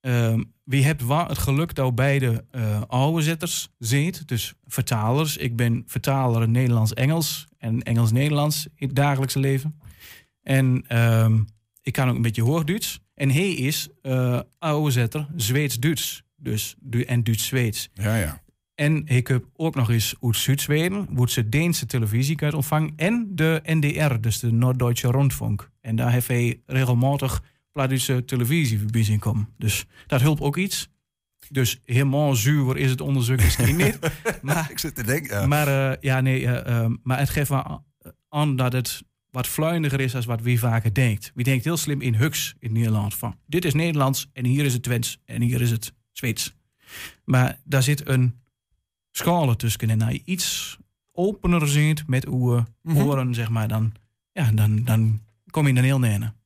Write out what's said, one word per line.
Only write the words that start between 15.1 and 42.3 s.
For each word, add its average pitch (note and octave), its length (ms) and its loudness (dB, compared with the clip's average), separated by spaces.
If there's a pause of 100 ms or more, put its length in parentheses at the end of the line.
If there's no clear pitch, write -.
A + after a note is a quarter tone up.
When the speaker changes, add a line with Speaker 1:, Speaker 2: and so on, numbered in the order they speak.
Speaker 1:
Zweeds-Duits. C3+ 840 -2 (140)
Dus A#2+ 440 -6
du-, A#2+ 240 -4
en A#2+ 200 0
Duits-Zweeds. A#2 680 -2
Speaker 2:
Ja, G#2+ 220 -2
ja. D2+ 260 -4 (320)
Speaker 1:
En D3+ 320 0
ik B2+ 220 2
heb B2+ 160 0 (120)
ook D#3 180 -2
nog A#2 160 0
eens A#2 300 0
uit A#2 160 0
Zuid-Zweden, D#3+ 720 0
waar B2 200 0
ze A2 180 -2
Deense D#3 380 0
televisie B2 500 -2
kunt D3 180 -2
ontvangen. D#3 420 0
En A3 380 0
de D#3+ 300 2
N D#3+ 160 0
D D3 320 2
R, A2 80 0
dus A2 180 -2
de A#2 140 0
Noord-Duitse B2 580 2
Rundfunk. B2 600 0 (100)
En A2+ 160 -4
daar A#2+ 160 2
heeft B2 160 0
hij A#2+ 380 0
regelmatig C3 760 0 (300)
Duitse C3 520 0
televisie B2 540 0
voorbij A2 260 0
zien G#2+ 140 2
komen. G#2+ 300 -2 (100)
Dus - 260 -2 (220)
dat C3+ 140 0
helpt D3+ 200 4
ook C#3+ 160 -2
iets. F#3+ 320 -4 (600)
Dus C3 360 -2
helemaal C#3 500 2
zuur C3 420 2
is C3 140 0
het B2+ 100 -4
onderzoek C3 420 0
misschien A#2+ 340 4
niet. G3+ 220 2 (240)
Speaker 2:
<laughs> - 200 -4
Speaker 1:
Maar, D#3 280 -2
Speaker 2:
Ik - 80 -10
zit - 160 -6
te - 100 -10
denken, B2 360 -2
ja. C#3 60 0
Speaker 1:
maar, C#3 440 2
eh, C3 100 -4
ja, C3 200 0
nee, C3 260 2
eh, B2 360 0
ehm, A2+ 200 0
maar C3 160 -2
het C#3 120 0
geeft D3 180 -2
wel - 360 -4 (440)
aan D3 280 0
dat B2+ 160 0
het B2+ 300 -4 (280)
wat B2+ 160 -6
fluiniger D#3 540 0
is B2+ 120 -2
dan B2+ 120 -4
wat A#2 160 -4
wie A#2+ 180 2
vaker A2+ 360 0
denkt. A#2+ 400 0
Wie B2 100 -4
denkt C3 200 2
heel E3 120 0
slim D3 240 -2
in B2 140 0
huks - 440 0